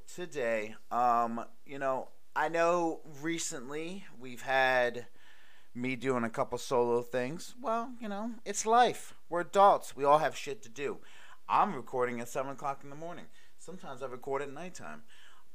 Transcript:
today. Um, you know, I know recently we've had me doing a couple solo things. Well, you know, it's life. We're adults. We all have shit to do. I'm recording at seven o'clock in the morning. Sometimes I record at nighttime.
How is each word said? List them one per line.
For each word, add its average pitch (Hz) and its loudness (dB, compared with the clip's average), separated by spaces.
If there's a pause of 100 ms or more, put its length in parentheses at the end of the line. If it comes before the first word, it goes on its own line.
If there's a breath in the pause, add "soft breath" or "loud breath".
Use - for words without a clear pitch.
(120)
today. 117 -2 (160)
Um, 117 4 (180)
you 139 -8
know, 131 0 (260)
I 151 2
know 170 4 (220)
recently 160 -4 (160)
we've 123 -8
had 127 4 (680 soft breath)
me 127 -2
doing 123 2
a 113 0
couple 123 0
solo 120 4
things. 127 -4
Well, 233 -2 (100)
you 220 -6
know, 214 -4 (120)
it's 202 -4
life. 226 6 (160)
We're 170 0
adults. 190 6
We 139 -2
all 143 10
have 139 2
shit - -6
to 120 -10
do. 120 -4 (500 loud breath)
I'm 170 4
recording 123 -2
at 117 -6
seven 139 -4
o'clock 139 -4
in 143 -10
the 143 -10
morning. 160 -8 (320 soft breath)
Sometimes 151 -8
I 135 -6
record 139 -2
at 139 -6
nighttime. 131 -8 (500 loud breath)